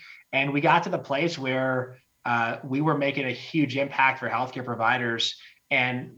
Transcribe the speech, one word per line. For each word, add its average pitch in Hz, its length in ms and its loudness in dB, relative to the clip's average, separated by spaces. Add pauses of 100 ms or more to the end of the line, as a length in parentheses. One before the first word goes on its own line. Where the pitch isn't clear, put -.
(320)
And 139 220 0
we 143 80 2
got 165 220 6
to 196 60 -4
the - 100 -2
place 151 380 -2
where, 131 600 -2 (260)
uh, 117 400 0
we 139 180 -2
were 151 160 2
making 139 280 0
a 123 60 -2
huge 135 460 0
impact 135 420 2
for 120 100 -4
healthcare 123 360 -4
providers. 117 680 0 (360)
And 127 460 0